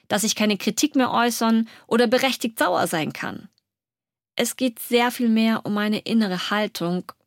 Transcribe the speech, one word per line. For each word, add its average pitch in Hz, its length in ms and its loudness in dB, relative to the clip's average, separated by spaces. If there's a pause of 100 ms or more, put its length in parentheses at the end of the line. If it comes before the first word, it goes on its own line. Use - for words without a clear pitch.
dass 208 160 0
ich 214 100 0
keine 208 220 0
Kritik - 400 -2
mehr 254 160 2
äußern 226 560 2 (180)
oder 240 220 4
berechtigt 254 500 0
sauer - 300 0
sein 151 240 -4
kann. - 360 -10 (840)
Es - 220 -2
geht 254 240 -2
sehr 240 320 2
viel 240 160 0
mehr 220 360 2
um 208 100 -2
meine 208 260 0
innere 202 500 0
Haltung, 180 640 -2 (140)